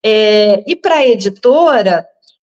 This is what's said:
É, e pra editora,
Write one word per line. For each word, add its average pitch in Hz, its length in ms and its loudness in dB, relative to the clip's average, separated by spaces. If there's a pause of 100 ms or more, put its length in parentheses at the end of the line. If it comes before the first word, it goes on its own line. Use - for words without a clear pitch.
É, 214 680 2
e 349 60 -4
pra 320 280 -2
editora, 220 1000 0 (380)